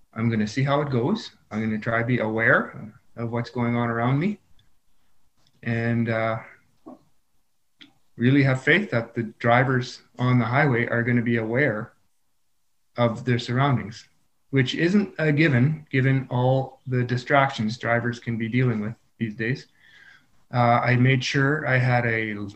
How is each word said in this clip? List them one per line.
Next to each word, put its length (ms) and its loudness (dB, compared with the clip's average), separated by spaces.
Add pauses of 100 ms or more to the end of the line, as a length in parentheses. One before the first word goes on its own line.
(140)
I'm 160 -2
gonna 180 0
see 160 -2
how 180 2
it 80 -4
goes. 420 -2 (200)
I'm 100 -4
gonna 180 -4
try 200 -2
to 60 -2
be 140 0
aware 720 0 (220)
of 160 -8
what's 180 -6
going 260 -2
on 140 -2
around 300 0
me, 200 -2 (1200)
and, 460 -2
uh, 300 -2 (1800)
really 260 4
have 200 0
faith 280 2
that 220 -4
the 100 -6 (160)
drivers 600 2 (160)
on 220 2
the 60 2
highway 420 2
are 160 -2
gonna 180 0
be 160 0
aware 560 -2 (1040)
of 280 0
their 140 0
surroundings," 680 -2 (440)
which 240 2
isn't 420 2
a 140 0
given, 580 2
given 400 0
all 580 0
the 160 -2
distractions 720 0
drivers 420 -2
can 180 -6
be 100 -4
dealing 320 0
with 140 -6 (240)
these 180 -6
days. 320 -6 (880)
Uh, 300 4
I 120 2
made 280 4
sure 440 0
I 100 2
had 280 2
a 300 -2 (200)